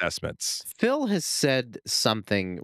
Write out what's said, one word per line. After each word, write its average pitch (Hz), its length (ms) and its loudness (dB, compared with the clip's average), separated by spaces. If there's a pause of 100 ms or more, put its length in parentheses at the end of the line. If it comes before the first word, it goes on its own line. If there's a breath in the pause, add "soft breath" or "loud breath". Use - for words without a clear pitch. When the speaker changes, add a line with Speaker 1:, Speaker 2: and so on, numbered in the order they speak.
Speaker 1:
assessments. - 640 -4 (140)
Speaker 2:
Phil 269 300 2
has 202 180 2
said 127 640 0
something 101 760 0